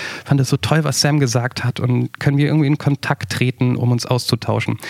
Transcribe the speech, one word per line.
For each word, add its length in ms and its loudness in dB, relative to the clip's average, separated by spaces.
fand 180 2
es 80 0
so 80 2
toll, 260 0
was 180 -2
Sam 180 2
gesagt 440 0
hat 160 -4
und 400 0
können 180 2
wir 80 2
irgendwie 220 2
in 100 2
Kontakt 540 -2
treten, 460 0
um 140 2
uns 140 0
auszutauschen. 720 -2